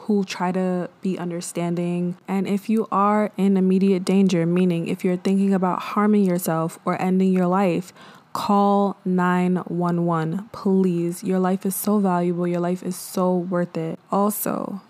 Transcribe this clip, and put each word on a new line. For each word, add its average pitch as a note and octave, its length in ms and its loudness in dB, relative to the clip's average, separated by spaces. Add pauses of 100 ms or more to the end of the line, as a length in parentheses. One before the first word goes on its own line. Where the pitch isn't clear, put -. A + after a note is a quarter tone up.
who G3+ 220 0
try F#3 280 -4
to F3+ 380 -2 (140)
be F#3 160 -2
understanding. F3 1000 -4 (100)
And F#3+ 200 -2
if G3 200 -2
you A3 240 0
are G#3 460 2
in G3 180 2
immediate F#3+ 480 2
danger, F#3 440 2
meaning F3 400 0
if - 180 -6
you're F3+ 120 0
thinking G3 360 2
about F#3 260 0
harming G#3 440 2
yourself F3 600 0
or F3+ 160 -2
ending F#3 320 2
your F#3 160 2
life, F3+ 460 0 (400)
call G3+ 720 2
nine F3+ 520 2 (100)
one F3 400 -2
one, E3 440 -2
please. F3+ 720 0
Your F#3 140 0
life F#3 260 0
is F#3+ 120 -2
so G#3 240 0
valuable. F3 480 0
Your F3 120 -2
life F3+ 220 -2
is F3+ 140 -6
so F#3 420 -2
worth F3 400 -4
it. E3 220 -6 (120)
Also, G3+ 800 -2